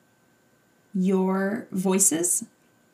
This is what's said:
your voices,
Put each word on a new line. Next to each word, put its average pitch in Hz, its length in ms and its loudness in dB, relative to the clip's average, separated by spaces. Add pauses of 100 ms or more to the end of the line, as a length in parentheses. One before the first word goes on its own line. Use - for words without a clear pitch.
(960)
your 190 760 0
voices, 196 760 0 (480)